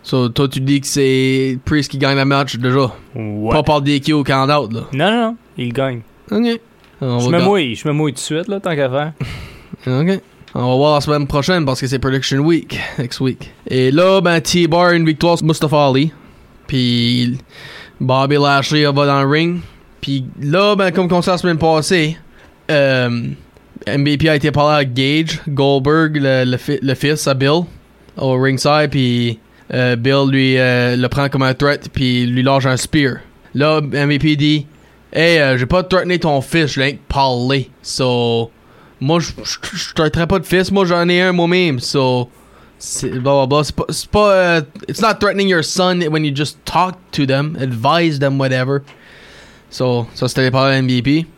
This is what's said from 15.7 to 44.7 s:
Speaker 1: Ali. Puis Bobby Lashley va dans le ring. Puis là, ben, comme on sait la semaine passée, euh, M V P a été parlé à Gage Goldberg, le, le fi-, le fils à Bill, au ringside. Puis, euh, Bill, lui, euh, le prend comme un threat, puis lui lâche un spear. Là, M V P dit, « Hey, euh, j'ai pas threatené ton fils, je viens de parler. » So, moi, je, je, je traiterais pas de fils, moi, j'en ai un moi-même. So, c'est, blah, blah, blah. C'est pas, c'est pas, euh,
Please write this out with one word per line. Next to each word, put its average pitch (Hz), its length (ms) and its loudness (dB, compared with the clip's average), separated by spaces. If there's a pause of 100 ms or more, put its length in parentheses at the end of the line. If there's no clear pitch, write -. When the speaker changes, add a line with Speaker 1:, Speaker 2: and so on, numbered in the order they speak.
Speaker 1:
Ali. 139 240 2 (560)
Puis 123 680 0 (640)
Bobby 135 360 2
Lashley 143 480 2
va 143 80 2 (140)
dans 139 160 2
le 139 60 2
ring. 170 320 0 (400)
Puis 139 240 -4 (160)
là, 190 360 2
ben, 190 160 0
comme 180 200 0
on 175 100 2
sait 190 100 0
la 175 60 0
semaine 170 200 0
passée, 160 580 0 (540)
euh, 127 520 2 (640)
M 139 180 0
V 147 120 2
P 156 120 2
a 156 80 4
été 147 160 0
parlé 147 240 2
à 143 80 2
Gage 147 640 -2
Goldberg, 143 680 2
le, 131 280 0
le 127 120 0
fi-, 143 240 -4
le 135 140 -2
fils 147 320 -2
à 139 80 0
Bill, 139 280 2 (540)
au 131 240 0
ringside. 143 500 2
Puis, 120 480 0 (360)
euh, 123 220 0
Bill, 135 340 2
lui, 131 260 4
euh, 123 400 2
le 127 120 0
prend 139 200 -2
comme 135 140 0
un 131 120 2
threat, 143 380 0
puis 123 340 0
lui 123 160 0
lâche 135 240 2
un 131 100 2
spear. 139 400 0 (380)
Là, 151 260 2 (120)
M 143 160 0
V 147 100 2
P 151 180 2
dit, « 147 300 0 (460)
Hey, 165 280 2
euh, 131 180 2
j'ai 123 80 0
pas 180 160 0
threatené 180 380 0
ton 147 200 0
fils, 160 320 -2
je 135 80 -4
viens 135 120 0
de - 60 -12 (100)
parler. » 131 600 0 (120)
So, 120 680 -2 (500)
moi, 160 200 2
je, - 100 -8 (120)
je, - 340 -10
je - 180 -10
traiterais 165 320 0
pas 190 120 0
de - 80 -6
fils, 185 240 0
moi, 196 160 2
j'en 170 220 2
ai 180 120 2
un 185 120 2
moi-même. 170 480 2
So, 127 500 0 (480)
c'est, - 320 -8
blah, 131 220 0
blah, 139 140 4
blah. 147 180 2
C'est - 120 -8
pas, - 140 -4
c'est - 200 -8
pas, 208 220 4
euh, 175 280 2 (280)